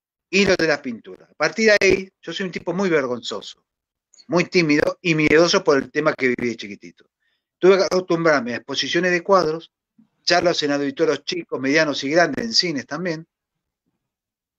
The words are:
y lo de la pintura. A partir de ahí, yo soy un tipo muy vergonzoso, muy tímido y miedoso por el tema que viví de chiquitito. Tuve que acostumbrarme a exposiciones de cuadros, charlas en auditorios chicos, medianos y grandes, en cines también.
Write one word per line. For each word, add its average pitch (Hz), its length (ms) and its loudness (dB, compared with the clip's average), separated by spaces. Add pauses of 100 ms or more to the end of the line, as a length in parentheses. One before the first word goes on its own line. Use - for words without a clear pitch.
(300)
y 196 160 2
lo 190 100 4
de 170 100 0
la 151 160 0
pintura. 113 480 -12
A - 40 -20
partir 208 380 2
de 208 100 6
ahí, 190 280 2 (120)
yo 170 100 -12
soy 190 140 -6
un 175 80 -8
tipo 190 180 -6
muy 185 180 -2
vergonzoso, 123 760 -4 (600)
muy 170 180 0
tímido 160 560 0
y 170 120 0
miedoso 156 480 4
por 151 140 2
el - 160 -2
tema 151 220 -2
que 131 160 -2
viví 120 220 -2
de 110 40 -8
chiquitito. 101 540 -18 (500)
Tuve 190 180 6
que 185 60 2
acostumbrarme 165 680 0
a - 20 -6
exposiciones 139 560 -4
de 175 100 0
cuadros, 165 520 0 (500)
charlas 175 400 0
en 147 80 -2
auditorios 143 540 -2
chicos, 165 340 -8
medianos 143 460 0
y 135 60 -4
grandes, 165 340 0
en 226 80 -8
cines 156 340 -2
también. 160 400 -8 (1300)